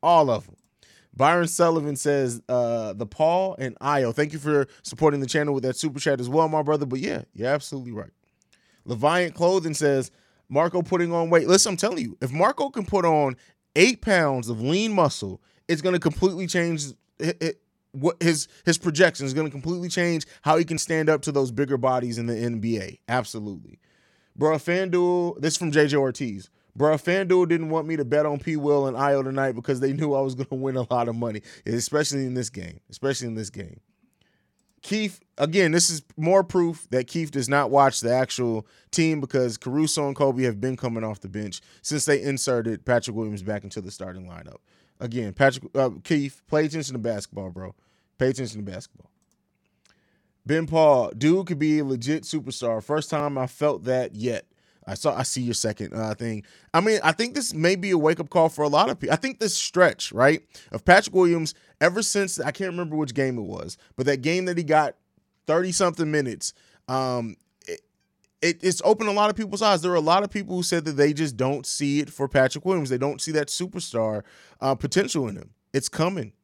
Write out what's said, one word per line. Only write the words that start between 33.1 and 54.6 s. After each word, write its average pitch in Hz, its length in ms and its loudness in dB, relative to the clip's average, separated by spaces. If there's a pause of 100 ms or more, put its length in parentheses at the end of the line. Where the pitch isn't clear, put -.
in 113 60 -6
this 107 160 -8
game. 85 300 -14 (1040)
Keith, 214 380 -4 (180)
again, 160 340 2
this 170 160 4
is 160 140 -6 (160)
more 180 260 4
proof 175 460 -2
that 127 160 0
Keith 156 260 -6
does 127 160 -4
not 139 220 2
watch 135 320 4
the 117 100 2
actual 120 540 -2 (260)
team, 160 280 0
because 127 360 -2
Caruso 147 500 -2
and 139 80 -4
Kobe 131 300 2
have 110 160 -2
been 131 160 -4
coming 117 260 -6
off 107 180 -8
the - 80 -16
bench 104 320 -10 (220)
since 147 220 -4
they 143 160 4
inserted 120 640 -2
Patrick 120 320 0
Williams 107 260 -6
back 101 220 -6
into 101 160 -12
the 95 100 -14
starting 92 380 -14
lineup. 82 300 -18 (420)
Again, 117 320 -6
Patrick, 131 320 4 (100)
uh, 131 160 2 (140)
Keith, 139 420 -2
play 156 200 2
attention 147 260 -6
to 127 60 -6
basketball, 104 520 -6
bro. 92 240 -14 (440)
Pay 127 100 2
attention 110 360 -6
to 98 60 -10
basketball. - 400 -16 (1300)
Ben 160 220 0
Paul, 147 520 6
"Dude 165 280 4
could 160 120 -4
be 151 220 2
a 143 40 0
legit 135 380 -2
superstar. 120 600 -4
First 151 280 -4
time 147 260 -2
I 127 120 -2
felt 123 360 -2
that 127 300 -2
yet." 110 320 -4 (420)